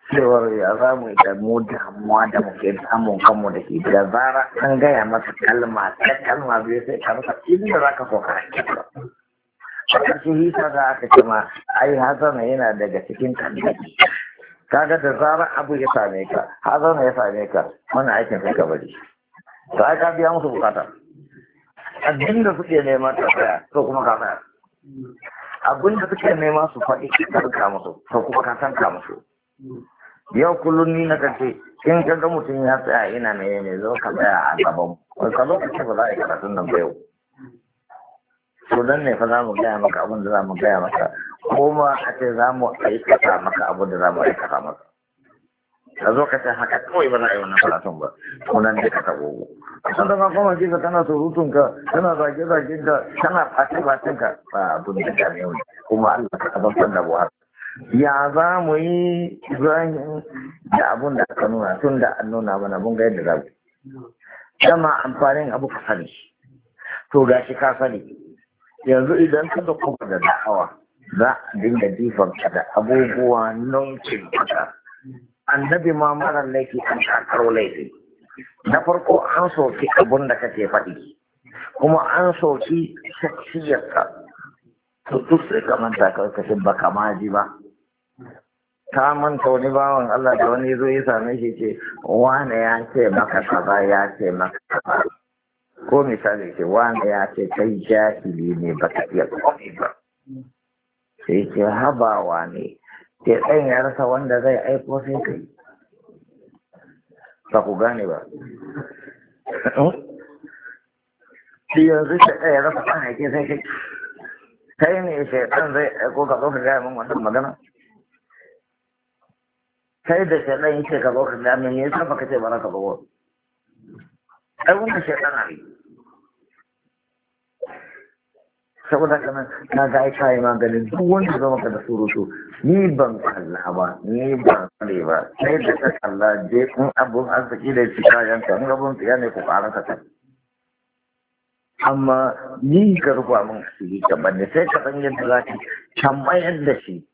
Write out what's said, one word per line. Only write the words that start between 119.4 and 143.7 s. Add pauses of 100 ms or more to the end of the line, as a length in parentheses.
Kai
da
shaiɗan
yake
ka
zo
ka
gaya
min,
me
yasa
baka
ce
ba
za
ka
zo
ba? (1700)
Ai,
wannan
shaiɗan
ne. (3250)
Saboda
haka
nan, (300)
na
ga
ai
kayi
maganin
duk
wanda
zama
ka
da
surutu. (380)
Ni
ban
kalla (100)
ba,
ni
ban (140)
kare
ba.
Sai
da
ka (120)
kalla,
je
in
abun
arziki
da
shi
kayan
ka,
in
abun
tsiya
ne
ku
ƙara
ka
kai. (1800)
Amma (280)
ni
ka
rufa
min
asiri